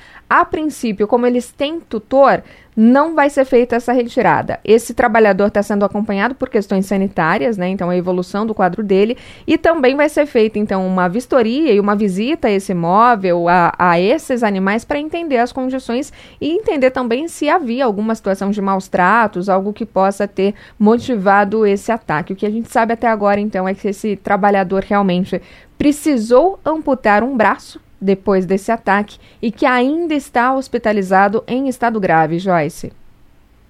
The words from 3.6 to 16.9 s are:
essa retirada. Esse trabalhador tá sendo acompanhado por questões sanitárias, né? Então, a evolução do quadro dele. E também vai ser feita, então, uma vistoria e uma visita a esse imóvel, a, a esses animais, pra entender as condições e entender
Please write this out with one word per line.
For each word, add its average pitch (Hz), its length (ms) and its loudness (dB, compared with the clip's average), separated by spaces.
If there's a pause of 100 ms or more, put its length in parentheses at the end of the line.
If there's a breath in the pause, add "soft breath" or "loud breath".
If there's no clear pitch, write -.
essa 240 160 -2
retirada. 190 720 0
Esse 226 300 2
trabalhador 214 560 2
tá 202 120 0
sendo 208 220 -2
acompanhado 208 500 -4
por - 140 -6
questões 196 380 -2
sanitárias, 196 720 -2
né? 180 100 -4
Então, 185 220 -4
a 180 60 0
evolução 185 500 -4
do 220 80 -6
quadro 185 280 0
dele. 202 360 0 (280 loud breath)
E 320 120 2
também 277 380 2
vai 294 120 2
ser 294 180 0
feita, 220 320 0
então, 196 280 -2
uma 185 220 0
vistoria 247 640 0
e 202 60 4
uma 208 140 0
visita 220 540 -2
a - 20 2
esse 196 220 -2
imóvel, 180 760 2
a, 175 280 2
a 175 240 2
esses 240 420 0
animais, 202 420 -2
pra 294 140 -4
entender 311 400 -4
as 247 140 -2
condições 262 580 -6 (300 loud breath)
e 294 120 -4
entender 330 380 0